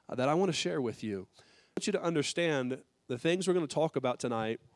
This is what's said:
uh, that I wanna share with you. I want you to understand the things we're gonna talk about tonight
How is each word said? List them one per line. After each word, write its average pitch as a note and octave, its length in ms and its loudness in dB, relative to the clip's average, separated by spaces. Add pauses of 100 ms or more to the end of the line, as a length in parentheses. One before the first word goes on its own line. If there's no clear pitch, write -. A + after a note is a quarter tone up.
uh, - 80 -8
that B2+ 120 2
I D3+ 60 4
wanna F3+ 180 2
share E3+ 280 -2
with A#2 240 -4
you. G2 240 -6 (100)
I - 400 -14
want - 80 -4
you G#3+ 60 0
to F3+ 100 2
understand D3+ 760 0 (280)
the B2+ 100 -4
things E3+ 300 0
we're F3+ 80 4
gonna E3 140 2
talk D#3 260 2
about B2 240 0
tonight A2+ 420 -2 (160)